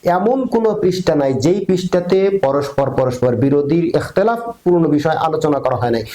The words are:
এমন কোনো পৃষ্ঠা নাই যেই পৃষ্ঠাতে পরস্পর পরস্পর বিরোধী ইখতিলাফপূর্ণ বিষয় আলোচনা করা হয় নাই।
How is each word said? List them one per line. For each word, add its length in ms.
এমন 420
কোনো 280
পৃষ্ঠা 420
নাই 180
যেই 320
পৃষ্ঠাতে 760
পরস্পর 500
পরস্পর 440
বিরোধী 520
ইখতিলাফপূর্ণ 1000
বিষয় 280
আলোচনা 440
করা 160
হয় 160
নাই। 120